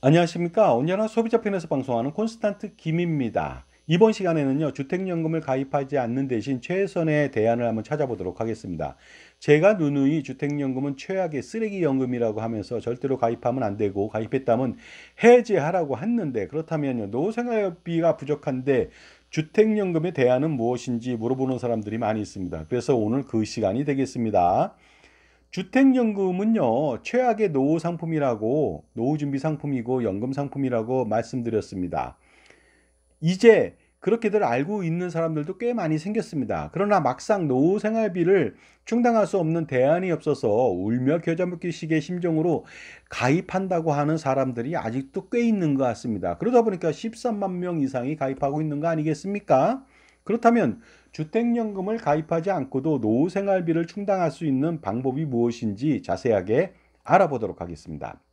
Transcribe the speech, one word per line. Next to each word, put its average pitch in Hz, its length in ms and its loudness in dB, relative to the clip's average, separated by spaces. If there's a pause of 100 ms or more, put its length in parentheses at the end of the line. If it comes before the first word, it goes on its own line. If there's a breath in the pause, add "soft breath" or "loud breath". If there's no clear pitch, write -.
안녕하십니까. 170 640 4
언제나 175 320 0
소비자 226 360 0
편에서 196 260 -4
방송하는 127 440 -2
콘스탄트 208 680 -4
김입니다. 131 880 -2 (220 soft breath)
이번 208 260 6
시간에는요, 156 580 0
주택연금을 165 720 -4
가입하지 135 560 -4
않는 131 320 -2
대신 123 320 -4
최선의 160 720 0
대안을 117 360 2
한번 110 160 -2
찾아보도록 113 560 -4
하겠습니다. 87 560 -6 (440 loud breath)
제가 156 340 6
누누이 143 500 2
주택연금은 139 720 -4
최악의 175 460 -4
쓰레기연금이라고 131 1000 -2
하면서 113 400 -4
절대로 127 380 -4
가입하면 120 460 -2
안 101 120 -2
되고, 101 320 -2
가입했다면 110 680 -2 (440 loud breath)
해지하라고 180 760 4
했는데, 120 500 -2
그렇다면요, 139 600 -4
노후생활비가 175 1080 -2
부족한데 135 760 -2 (380 loud breath)
주택연금의 180 840 2
대안은 131 380 4
무엇인지 120 680 -2
물어보는 131 420 -2
사람들이 110 380 -4
많이 110 240 -2
있습니다. 82 480 -8
그래서 123 260 0
오늘 113 300 0
그 113 180 0
시간이 107 400 0
되겠습니다. 127 880 2 (760 soft breath)
주택연금은요, 196 1500 2
최악의 220 500 0
노후 143 260 2
상품이라고, 143 1040 -2 (100)
노후 131 240 0
준비 139 220 -4
상품이고 135 640 -4
연금 107 300 -2
상품이라고 131 720 -2
말씀드렸습니다. 104 1120 -4 (1040 soft breath)
이제 180 560 6 (240 soft breath)
그렇게들 214 420 0
알고 151 400 0
있는 170 260 -2
사람들도 160 480 -4
꽤 240 160 -4
많이 160 240 -2
생겼습니다. 147 760 -4
그러나 202 260 2
막상 165 480 0
노후 151 320 4
생활비를 190 760 2 (280 loud breath)
충당할 233 420 2
수 190 140 0
없는 160 280 0
대안이 156 440 4
없어서 143 380 0
울며 120 720 2
겨자 165 240 -2
먹기식의 165 560 -4
심정으로 170 640 0 (440 loud breath)
가입한다고 170 840 0
하는 147 240 0
사람들이 135 580 -2
아직도 135 540 -6
꽤 240 180 2
있는 180 280 2
것 135 100 2
같습니다. 104 520 -2
그러다 233 260 4
보니까 175 280 -2
십삼만 202 680 -6
명 175 200 -4
이상이 135 380 -2
가입하고 139 440 -2
있는 151 200 -4
거 165 80 0
아니겠습니까? 160 960 0 (400 soft breath)
그렇다면 233 560 2 (320 loud breath)
주택연금을 220 840 -2
가입하지 165 520 0
않고도 139 480 0
노후 117 300 2
생활비를 180 580 0
충당할 190 420 0
수 - 160 -8
있는 147 360 0
방법이 131 420 -2
무엇인지 117 800 0
자세하게 110 720 0 (320 soft breath)
알아보도록 139 560 0
하겠습니다. 78 580 -12 (140)